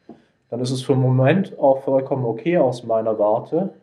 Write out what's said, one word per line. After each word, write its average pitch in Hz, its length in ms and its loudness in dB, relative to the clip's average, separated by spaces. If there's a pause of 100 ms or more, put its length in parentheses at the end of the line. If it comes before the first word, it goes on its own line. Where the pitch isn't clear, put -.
(500)
dann 120 100 -6
ist 127 120 -4
es 127 100 -6
für 143 120 0
einen 131 80 2
Moment 131 580 2
auch 135 240 2
vollkommen 135 400 -2
okay 139 340 -2
aus 127 260 0
meiner 113 360 -2
Warte, 127 500 0 (120)